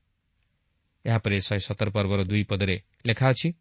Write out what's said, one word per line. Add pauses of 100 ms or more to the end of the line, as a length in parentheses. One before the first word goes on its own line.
(1080)
ଏହାପରେ
ଶହେ
ସତର
ପର୍ବର
ଦୁଇ
ପଦରେ (240)
ଲେଖା
ଅଛି,